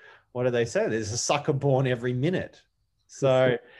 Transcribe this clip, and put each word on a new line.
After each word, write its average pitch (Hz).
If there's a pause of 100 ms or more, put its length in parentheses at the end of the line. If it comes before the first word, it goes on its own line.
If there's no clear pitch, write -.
(320)
what 123
do 127
they 120
say? 190
There's 107
a 92
sucker 147
born 135
every 123
minute. 139 (440)
So, 131 (240)